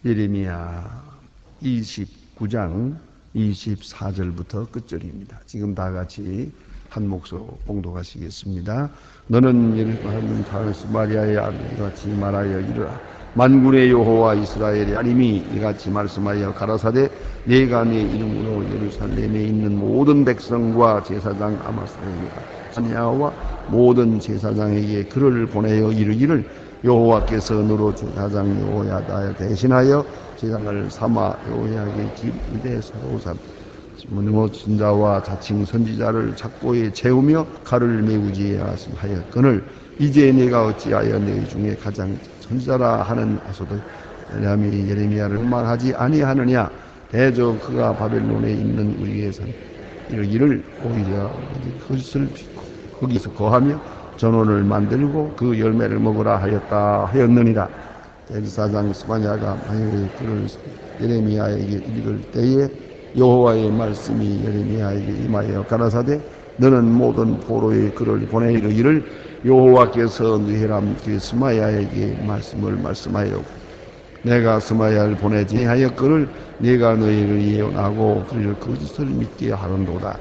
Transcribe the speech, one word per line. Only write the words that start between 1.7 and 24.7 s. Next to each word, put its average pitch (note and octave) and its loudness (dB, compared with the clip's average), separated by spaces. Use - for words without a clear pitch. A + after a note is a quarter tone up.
장 A2 -4
이십사 G#2 -6
절부터 F#2 -8
끝절입니다. F#2+ -14
지금 G#2 -6
다 F#2 -6
같이 G2 -8
한 G#2+ -6
목소리로 F#2+ -10
봉독하시겠습니다. F#2 -8
너는 A#2 4
예루살렘 A2 -4
다 G#2 -6
스마리아에 G#2+ 0
이같이 G2+ -8
말하여 G2+ -2
이르라. A2+ -6
만군의 C3 8
여호와 A2+ 6
이스라엘의 G#2 -2
하나님이 A#2+ 2
이같이 G#2 -4
말씀하여 G2+ -2
가라사대, A2+ 0
내가 A#2+ 4
내 A2+ 2
이름으로 G#2+ -2
예루살렘에 G#2+ -4
있는 G#2+ 0
모든 C3+ 4
백성과 A#2 2
제사장 G2+ -4
아마사야와 A2+ -4
모든 A#2+ 4
제사장에게 G#2 -2